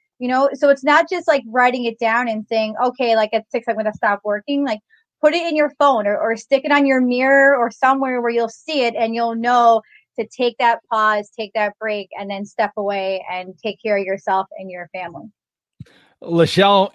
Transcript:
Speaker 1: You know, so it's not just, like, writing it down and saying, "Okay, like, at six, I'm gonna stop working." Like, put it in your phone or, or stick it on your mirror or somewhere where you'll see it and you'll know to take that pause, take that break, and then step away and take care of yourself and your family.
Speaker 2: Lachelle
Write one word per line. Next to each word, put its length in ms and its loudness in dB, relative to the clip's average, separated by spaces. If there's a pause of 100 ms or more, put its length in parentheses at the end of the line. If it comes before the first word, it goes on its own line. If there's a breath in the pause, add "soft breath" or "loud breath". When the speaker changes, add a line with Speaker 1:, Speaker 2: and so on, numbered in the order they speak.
(200)
Speaker 1:
You 60 -6
know, 280 0
so 140 2
it's 140 2
not 260 4
just, 200 -4
like, 180 0
writing 380 0
it 160 -6
down 260 0
and 220 -6
saying, 260 -2 (100)
"Okay, 300 0
like, 180 0
at 200 -4
six, 160 -6
I'm 80 -2
gonna 180 -4
stop 300 -2
working." 400 -4
Like, 160 -4 (400)
put 120 4
it 140 -2
in 80 -2
your 240 0
phone 300 2
or, 120 -2
or 160 -2
stick 280 -2
it 80 -2
on 140 4
your 140 2
mirror 560 4
or 140 0
somewhere 500 0
where 120 -2
you'll 160 0
see 340 -6
it 140 -2
and 180 -2
you'll 220 -2
know 440 4 (380 soft breath)
to 80 -6
take 320 -4
that 220 2 (100)
pause, 480 0
take 160 -10
that 240 -2
break, 300 -6 (100)
and 100 -10
then 160 -8
step 320 -4
away 540 -4
and 320 -10
take 180 -8
care 160 -2
of 60 -2
yourself 460 -4 (100)
and 100 -14
your 240 -16
family. 340 -12 (920 soft breath)
Speaker 2:
Lachelle 760 2